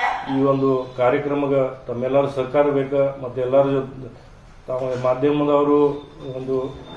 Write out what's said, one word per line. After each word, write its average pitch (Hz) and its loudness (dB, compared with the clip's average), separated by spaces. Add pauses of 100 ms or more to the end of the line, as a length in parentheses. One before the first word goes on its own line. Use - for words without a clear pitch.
(380)
ಈ 135 2
ಒಂದು 135 2 (100)
ಕಾರ್ಯಕ್ರಮಗ 139 0
ತಮ್ಮೆಲ್ಲರ 127 0
ಸಹಕಾರ 135 0
ಬೇಕ. 135 0
ಮತ್ತು 135 -2
ಎಲ್ಲರ 131 4
ಜೊತೆ 135 -4 (560)
ತಾವು 127 -4
ಮಾಧ್ಯಮದವರು 147 2 (540)
ಒಂದು 131 -4 (360)